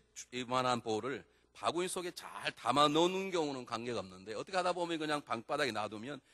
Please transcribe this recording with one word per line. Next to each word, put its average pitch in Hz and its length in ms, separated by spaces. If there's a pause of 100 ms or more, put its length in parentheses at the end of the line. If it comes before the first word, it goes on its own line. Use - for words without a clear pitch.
(140)
주-, - 180
이만한 123 500
볼을 110 420 (340)
바구니 151 300
속에 175 240
잘 104 400
담아 143 380
놓는 185 420
경우는 143 340
관계가 120 340
없는데 92 360
어떻게 147 200
하다 180 180
보면 170 260
그냥 151 220
방바닥에 127 500
놔두면 107 500 (120)